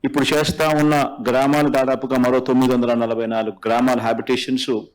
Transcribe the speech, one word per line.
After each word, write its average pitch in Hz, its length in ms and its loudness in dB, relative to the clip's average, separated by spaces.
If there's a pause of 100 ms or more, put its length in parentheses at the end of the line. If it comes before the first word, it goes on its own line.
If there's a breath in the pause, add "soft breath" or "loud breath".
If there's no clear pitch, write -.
ఇప్పుడు 135 240 -2
చేస్తా 151 340 0 (160)
ఉన్న 151 140 2 (320)
గ్రామాలు 139 500 2
దాదాపుగా 131 480 0
మరో 127 140 2 (100)
తొమ్మిది 127 240 4
వందల 120 200 2 (100)
నలభై 113 320 -2
నాలుగు 110 300 -4
గ్రామాల 120 420 2
హ్యాబిటేషన్స్ 123 680 -2 (220)